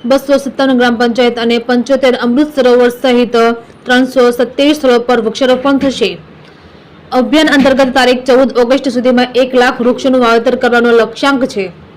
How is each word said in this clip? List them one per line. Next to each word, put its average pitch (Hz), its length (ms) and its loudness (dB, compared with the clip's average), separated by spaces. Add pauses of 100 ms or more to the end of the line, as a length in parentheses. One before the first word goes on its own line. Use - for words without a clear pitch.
બસો 277 320 0
સત્તાવન 269 400 -2
ગ્રામ 240 180 0
પંચાયત 240 440 -2
અને 233 200 0
પંચોતેર 247 560 0
અમૃત 240 400 -2
સરોવર 247 340 2
સહિત 240 460 0 (480)
ત્રણસો 254 480 0
સત્યાવીસ 262 460 0
સ્થળો 254 220 2
પર 240 220 0
વૃક્ષારોપણ 254 560 -2
થશે. 247 320 -2 (1000)
અભિયાન 269 460 0
અંતર્ગત 269 360 2
તારીખ 254 300 0
ચૌદ 254 340 2
ઓગસ્ટ 254 320 0
સુધીમાં 247 460 0
એક 254 200 0
લાખ 247 260 0
વૃક્ષોનું 254 400 0
વાવેતર 233 340 0
કરવાનો 240 360 0
લક્ષ્યાંક 233 540 0
છે, 208 200 -6 (320)